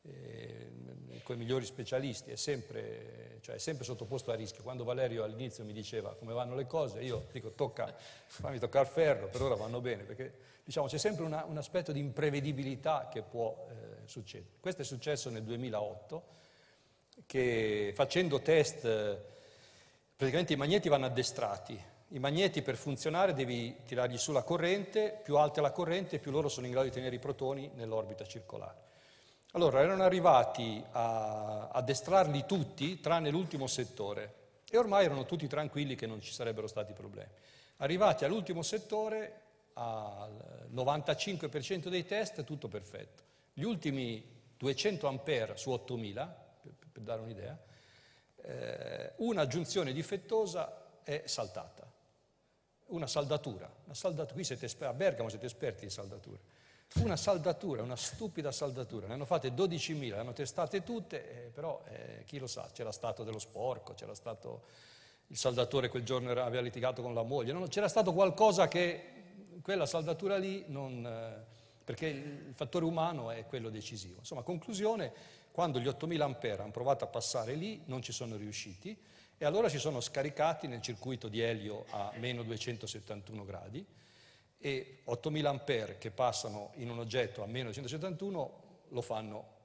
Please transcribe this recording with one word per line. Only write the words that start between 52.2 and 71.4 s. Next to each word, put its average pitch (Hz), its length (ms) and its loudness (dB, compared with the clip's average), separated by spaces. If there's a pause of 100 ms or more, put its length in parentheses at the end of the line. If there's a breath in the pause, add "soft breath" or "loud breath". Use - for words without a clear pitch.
Una 170 200 -4
saldatura, 139 600 0 (180)
una 139 100 -12
saldat-, 160 380 -2
qui 175 100 -4
siete 127 220 -4
esper-, 131 240 -4
a 117 40 -2
Bergamo 131 360 2
siete 107 180 -8
esperti 117 380 -4
di 95 60 -8
saldature. 98 480 -12 (580 soft breath)
Una 214 180 4
saldatura, 170 680 2
una 123 140 -4
stupida 156 560 -4
saldatura, 123 560 -4
ne 110 60 -4
hanno 139 120 -4
fatte 135 300 2
dodicimila, 151 600 0
le 107 60 -2
hanno 120 120 -4
testate 165 500 -2
tutte, 151 640 -8
eh, 120 40 -12
però, 147 380 -6
eh, 110 380 -12
chi 147 120 -10
lo 131 80 -6
sa, - 260 -8
c'era 113 200 -6
stato 113 320 -4
dello 110 160 -4
sporco, 117 560 -4
c'era 107 180 -12
stato - 520 -10 (600 loud breath)
il - 80 -10
saldatore 123 540 4
quel 123 140 -2
giorno 123 260 0
era, 123 160 2
aveva 123 160 0
litigato 123 400 0
con 120 140 -4
la 117 80 2
moglie, 123 300 0
no, 180 120 -2
c'era 202 220 2
stato 185 260 6
qualcosa 190 540 8
che 175 340 2 (600)
quella 185 240 2
saldatura 170 500 2
lì 190 300 -2
non, 135 360 -6
eh, 113 400 -8 (400 loud breath)